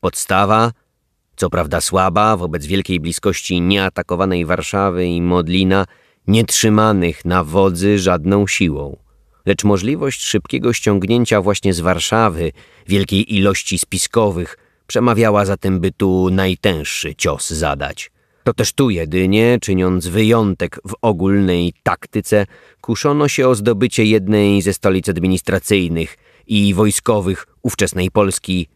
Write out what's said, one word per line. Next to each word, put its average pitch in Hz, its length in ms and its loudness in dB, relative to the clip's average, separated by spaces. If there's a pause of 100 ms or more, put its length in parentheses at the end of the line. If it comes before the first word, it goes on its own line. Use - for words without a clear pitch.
Podstawa, 104 720 0 (640)
co 90 140 -2
prawda 82 300 -2
słaba, 95 560 2
wobec 82 300 -6
wielkiej 95 340 -2
bliskości 87 600 -2
nieatakowanej 90 840 0
Warszawy 90 640 -2
i 87 160 -2
Modlina, 90 640 2 (400)
nie 110 180 4
trzymanych 107 800 2
na 90 200 0
wodzy 95 540 2
żadną 92 480 2
siłą. 71 500 -4 (500)
Lecz 98 180 0
możliwość 123 580 -2
szybkiego - 500 -2
ściągnięcia 104 680 0
właśnie 95 340 0
z 85 60 -4
Warszawy 87 720 0 (340)
wielkiej 98 480 0
ilości 95 440 0
spiskowych 95 800 -4 (280)
przemawiała 113 580 2
za 98 120 -2
tym, 92 240 -2
by 95 120 -2
tu 92 380 0
najtęższy 90 840 -2
cios - 360 -4
zadać. 73 600 -6 (340)
To 120 100 0
też - 180 -2
tu 131 180 0
jedynie, 92 680 2
czyniąc 92 460 0
wyjątek 104 840 0
w 101 140 -10
ogólnej 92 680 0 (100)
taktyce, 101 640 -2 (340)
kuszono 143 480 0
się 131 200 0
o 127 60 4
zdobycie 110 500 0
jednej 101 580 4
ze 98 100 0
stolic 95 360 0
administracyjnych 87 1080 0 (300)
i 101 280 2
wojskowych 101 720 0 (160)
ówczesnej 95 480 -2
Polski 95 640 -2